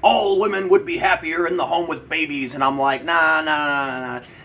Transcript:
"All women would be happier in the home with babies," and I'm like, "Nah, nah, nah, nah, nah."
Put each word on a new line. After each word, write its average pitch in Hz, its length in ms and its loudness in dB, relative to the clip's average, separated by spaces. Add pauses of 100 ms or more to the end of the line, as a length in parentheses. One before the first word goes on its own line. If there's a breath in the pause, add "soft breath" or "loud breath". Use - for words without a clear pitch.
"All - 360 4
women 196 300 -2
would 196 160 4
be 170 140 -4
happier 175 480 0
in 180 100 -2
the 139 100 0
home 170 220 -2
with 147 200 -8
babies," 147 460 -4
and 135 80 -2
I'm 139 160 2
like, 135 260 0
"Nah, 160 360 2
nah, 151 260 -2
nah, 143 200 -2
nah, 127 320 -6
nah." - 20 -8 (240 loud breath)